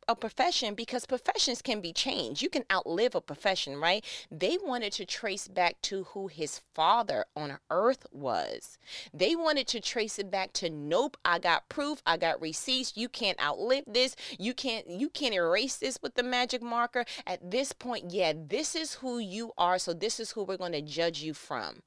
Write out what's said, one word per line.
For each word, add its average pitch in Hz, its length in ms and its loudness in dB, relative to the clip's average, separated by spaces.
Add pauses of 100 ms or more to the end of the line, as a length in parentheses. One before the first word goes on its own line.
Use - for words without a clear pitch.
a 226 80 4
profession 233 580 0
because 226 320 -4
professions - 560 0
can 214 180 0
be 170 120 -6
changed. 147 500 -2
You 277 60 0
can 269 240 0
outlive 190 420 2
a 170 60 2
profession, 151 560 -2
right? 175 280 2 (260)
They 285 260 2
wanted 247 380 -2
to 208 100 -6
trace - 440 -4
back 180 340 4
to 196 220 -4
who 196 240 -8
his 151 320 -6 (140)
father 170 520 4 (100)
on 147 220 -6 (120)
earth 214 400 2
was. 104 680 -4 (340)
They 214 240 4
wanted 302 320 2
to 233 120 -2
trace 220 380 -2
it 196 120 -6
back 190 240 -2
to, 165 160 -2
"Nope, 160 540 0
I 175 140 4
got 170 300 4
proof, 294 380 -4
I 165 100 4
got 165 240 2
receipts. 247 560 -2
You 226 120 -2
can't 196 320 -2
outlive 226 460 2
this. 247 300 2 (220)
You 233 160 -2
can't, 226 340 -4
you 196 220 -2
can't 247 240 0
erase 185 420 2
this 262 260 -4
with 269 120 -6
the 247 80 2
magic 247 400 0
marker." 240 420 0 (220)
At 180 240 -6
this 262 220 0
point, 226 380 -6
yeah, 175 240 4
this 165 400 -2
is 320 200 -4
who 247 240 -4
you 220 400 -4
are, 180 200 6
so 180 140 0
this 180 260 -2
is 220 140 -6
who 208 120 -2
we're 190 120 -2
gonna 175 260 -2
judge 151 400 0
you 156 120 -4
from. 104 520 -6